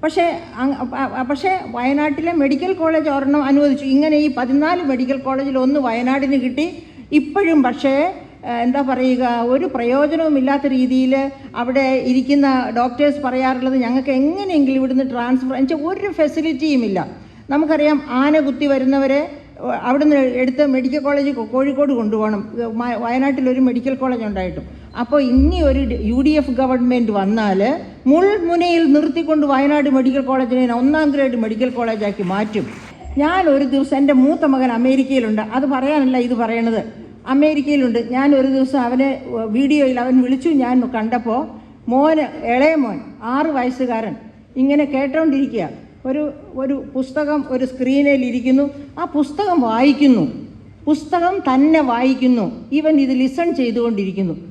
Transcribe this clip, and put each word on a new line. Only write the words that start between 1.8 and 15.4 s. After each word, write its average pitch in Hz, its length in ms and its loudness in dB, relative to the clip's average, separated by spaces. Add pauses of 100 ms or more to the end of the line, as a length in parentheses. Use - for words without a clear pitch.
മെഡിക്കൽ 302 400 0
കോളേജ് 320 360 0
ഒരെണ്ണം 277 360 0
അനുവദിച്ചു. 277 400 2
ഇങ്ങനെ 285 320 2
ഈ 294 180 2
പതിനാല് 294 480 0
മെഡിക്കൽ 262 340 -2
കോളേജിൽ 262 420 -4
ഒന്ന് 269 220 2
വയനാടിന് 262 560 0
കിട്ടി. 254 320 -2 (440)
ഇപ്പോഴും 311 500 2
പക്ഷേ, 277 520 0 (320)
ആ, 233 40 -8
എന്താ 247 320 0
പറയുക, 254 460 0 (120)
ഒരു 262 340 0
പ്രയോജനവുമില്ലാത്ത 277 920 0
രീതിയിൽ 262 640 0 (260)
അവിടെ 262 500 0
ഇരിക്കുന്ന 254 680 2
ഡോക്ടേഴ്സ് 262 480 0
പറയാറുള്ളത്, 262 520 -2
"ഞങ്ങൾക്ക് 262 340 0
എങ്ങനെയെങ്കിലും 294 680 0
ഇവിടുന്ന് 262 320 0
ട്രാൻസ്ഫർ", 254 460 -2